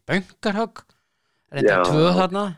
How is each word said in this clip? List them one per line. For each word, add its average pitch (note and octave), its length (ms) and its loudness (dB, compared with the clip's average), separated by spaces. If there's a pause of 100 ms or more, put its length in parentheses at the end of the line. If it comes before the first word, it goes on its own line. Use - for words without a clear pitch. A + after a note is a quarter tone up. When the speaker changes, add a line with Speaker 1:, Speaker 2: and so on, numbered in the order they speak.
Speaker 1:
bönkarhögg, G3+ 800 -6 (680)
reyndar G#2 300 2
Speaker 2:
Já. F2+ 80 0
Speaker 1:
tvö D#3 220 2
þarna F#3 340 -2 (120)